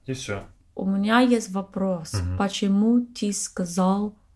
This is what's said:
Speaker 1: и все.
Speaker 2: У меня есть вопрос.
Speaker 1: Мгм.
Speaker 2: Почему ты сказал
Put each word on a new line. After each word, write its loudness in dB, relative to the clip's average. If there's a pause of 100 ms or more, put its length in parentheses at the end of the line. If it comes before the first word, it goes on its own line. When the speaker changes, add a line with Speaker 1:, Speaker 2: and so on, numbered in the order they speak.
Speaker 1:
и -6
все. -8 (300)
Speaker 2:
У -6
меня 2
есть 4
вопрос. -4
Speaker 1:
Мгм. -2
Speaker 2:
Почему 2
ты -4
сказал -2 (220)